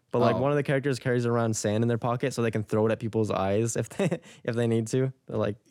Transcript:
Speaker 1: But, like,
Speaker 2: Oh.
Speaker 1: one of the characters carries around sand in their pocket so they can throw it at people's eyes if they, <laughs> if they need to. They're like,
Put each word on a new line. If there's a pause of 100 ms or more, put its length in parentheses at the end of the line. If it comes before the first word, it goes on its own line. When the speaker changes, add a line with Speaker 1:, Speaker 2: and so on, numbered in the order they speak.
(120)
Speaker 1:
But,
like,
Speaker 2:
Oh.
Speaker 1:
one
of
the
characters
carries
around
sand
in
their
pocket
so
they
can
throw
it
at
people's
eyes
if
they, (120)
<laughs>
if
they
need
to. (160)
They're
like, (140)